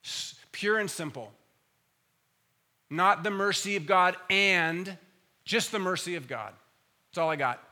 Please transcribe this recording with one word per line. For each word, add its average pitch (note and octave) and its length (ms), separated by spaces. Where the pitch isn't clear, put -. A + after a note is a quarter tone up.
S-, - 300
pure G#3+ 280
and G3+ 100
simple. C3+ 420
Not F3+ 320
the G#3 80
mercy G3+ 460
of E3 100
God F3+ 320
and F#3 720
just - 260
the A3 60
mercy F3+ 380
of C#3 120
God. A2 280
That's - 80
all E3 100
I D#3 60
got. C3 260